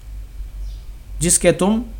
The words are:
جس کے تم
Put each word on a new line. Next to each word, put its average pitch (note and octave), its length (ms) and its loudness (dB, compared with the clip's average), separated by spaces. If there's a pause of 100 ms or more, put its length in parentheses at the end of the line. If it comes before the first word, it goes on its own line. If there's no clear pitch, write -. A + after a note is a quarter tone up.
(1200)
جس E3+ 200 4
کے F3 120 8
تم G3 300 4 (180)